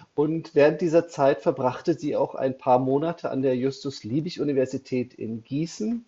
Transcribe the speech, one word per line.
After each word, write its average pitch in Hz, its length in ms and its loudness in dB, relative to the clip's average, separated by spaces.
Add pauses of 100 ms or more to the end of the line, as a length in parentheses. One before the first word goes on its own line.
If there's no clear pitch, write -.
(140)
und 156 400 -2
während 156 260 6
dieser 165 280 2
Zeit 143 340 2
verbrachte 143 520 0
sie 143 200 -4
auch - 220 -2
ein 131 200 -2
paar 127 220 4
Monate 143 520 -2
an 131 120 -2
der 131 140 2
Justus-Liebig-Universität 131 1600 -4
in 110 280 -8
Gießen 214 640 -6